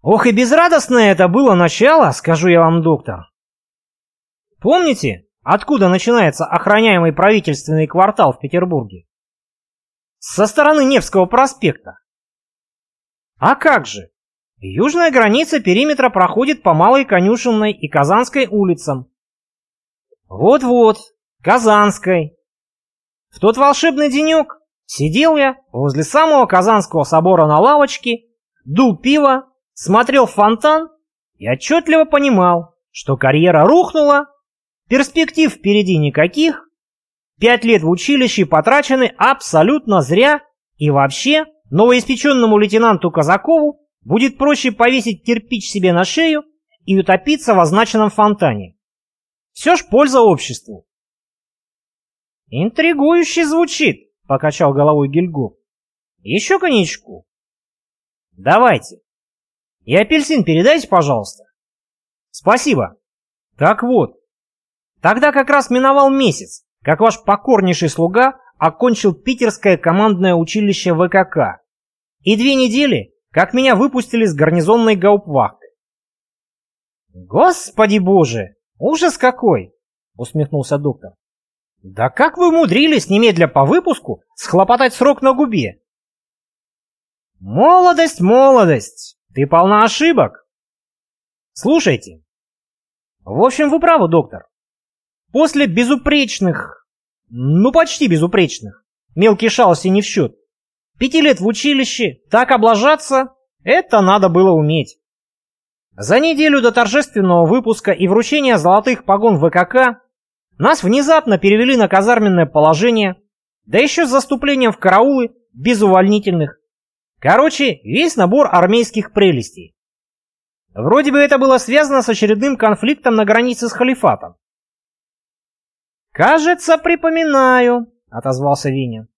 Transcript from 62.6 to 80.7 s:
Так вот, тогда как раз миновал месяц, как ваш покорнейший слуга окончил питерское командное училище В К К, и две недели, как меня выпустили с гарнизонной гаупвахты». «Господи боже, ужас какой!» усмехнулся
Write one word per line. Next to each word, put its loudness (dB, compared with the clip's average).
Так 0
вот, -2
тогда 2
как -2
раз 0
миновал 2
месяц, -4
как 0
ваш 0
покорнейший 0
слуга -2
окончил 0
питерское -2
командное 0
училище -2
В 0
К -2
К, -6
и 0
две 0
недели, -2
как -2
меня 2
выпустили -2
с -2
гарнизонной 0
гаупвахты». -2
«Господи -2
боже, 0
ужас -2
какой!» -2
усмехнулся -6